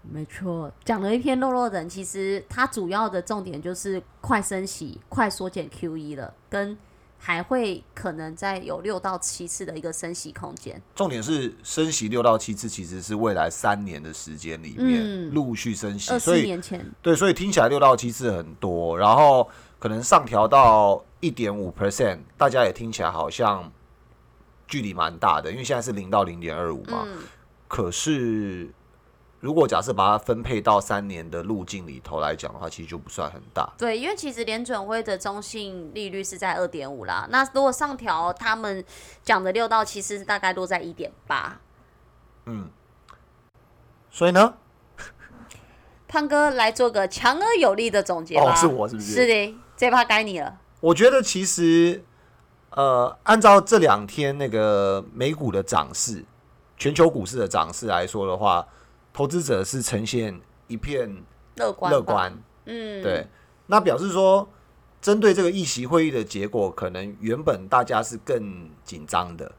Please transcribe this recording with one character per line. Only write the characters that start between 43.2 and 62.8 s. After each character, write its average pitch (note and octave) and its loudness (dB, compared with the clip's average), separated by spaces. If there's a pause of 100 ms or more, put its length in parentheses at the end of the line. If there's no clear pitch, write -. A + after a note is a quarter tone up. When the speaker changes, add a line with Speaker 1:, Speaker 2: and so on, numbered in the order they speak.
Speaker 2:
所 - 2
以 F3+ 6
呢？ G#3+ 6 (1500)
Speaker 1:
胖 D4+ 0
哥 D4 4
来 A3+ 2
做 A#3+ 2
个 G3 0
强 B3+ 0
而 A4+ 2
有 G#3 6
力 A3+ 0
的 G3 2
总 E3+ -4
结 E3 -10
吧。 D#3+ 6
Speaker 2:
哦， E3+ 6
是 E3 6
我 A#2 2
是 A#2 -8
不 G#2+ -8
是？ G#2 -6
Speaker 1:
是 A#3+ 4
的， G#3+ 2 (220)
这 B3 2
趴 A#3+ 6
该 A3 2
你 F#3 -6
了。 - -8 (220)
Speaker 2:
我 E3 6
觉 G3 8
得 C4 6
其 F#3+ -2
实， E3+ 4 (680)
呃， C3 2
按 A3 6
照 G3+ 12
这 G#3 4
两 G#2 6
天 C#3 -2
那 C#3 -4
个 G2+ 2
美 C3 -2
股 D3 -4
的 G2 0
涨 D2+ 0
势， G#2 -6 (520)
全 D3 0
球 E3 8
股 C#3 -2
市 B2 -8
的 G#2 0
涨 D#2+ 0
势 - -10
来 F2+ 0
说 G2 -4
的 F#2 -2
话， F#2 2 (460)
投 C#3+ -2
资 E3 -2
者 G#2+ 0
是 C3 -6
呈 G#2+ -2
现 G#2+ -4 (280)
一 A#2 -10
片 A#2+ -6 (340)
Speaker 1:
乐 A3 -2
观 F3+ -4
吧。 D3 4
Speaker 2:
乐 B2 2
观。 F#2 -2 (240)
Speaker 1:
嗯。 G#3+ -10